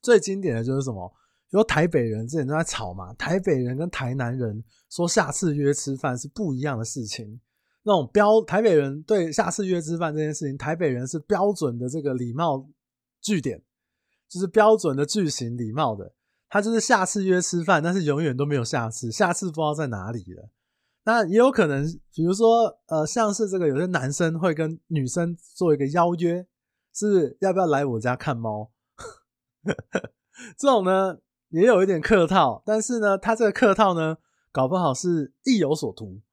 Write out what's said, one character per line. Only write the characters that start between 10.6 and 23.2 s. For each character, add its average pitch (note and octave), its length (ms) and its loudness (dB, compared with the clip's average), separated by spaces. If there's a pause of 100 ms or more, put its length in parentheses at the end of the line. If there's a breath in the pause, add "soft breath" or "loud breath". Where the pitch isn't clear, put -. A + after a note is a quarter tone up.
北 E3 140 0
人 B2+ 180 -4
是 D#3 120 -6
标 G3+ 340 0
准 B2+ 240 -4
的 B2 100 -6
这 D3 140 -6
个 C#3 140 -2
礼 A#2+ 180 -4
貌 D3 340 -2 (540)
句 G3+ 180 0
点， B2 220 -6 (640)
就 F3+ 120 -12
是 F#3+ 80 -2
标 G#3+ 280 6
准 D3 220 0
的 C#3+ 80 0
句 F3+ 240 0
型 A#2+ 260 -6
礼 A#2 160 -6
貌 B2 240 -2
的。 F#2+ 180 -16 (360)
他 G3+ 100 0
就 A3 140 0
是 A3+ 60 4
下 G#3 260 2
次 G3 180 -4
约 F#3 160 2
吃 F3 240 -4
饭， D#3 200 2
但 F3 100 0
是 F#3 120 0
永 D3 180 0
远 C3+ 120 -2
都 C3+ 80 -2
没 C#3+ 120 0
有 B2 80 0
下 A2+ 260 -4
次， A2+ 220 -8
下 F3+ 200 0
次 F#3 160 -4
不 D#3+ 60 -6
知 D#3+ 80 -6
道 D3+ 120 0
在 D3+ 140 -4
哪 G#2 240 -8
里 F2+ 220 -12
了。 D#2+ 160 -20 (540)
那 A3+ 240 2
也 F#3+ 100 2
有 B3+ 140 6
可 G#3 160 2
能， C#3 180 -2 (260)
比 D#3+ 120 -4
如 F3 100 2
说， A3+ 540 4
呃， D#3 180 0
像 G#3+ 260 0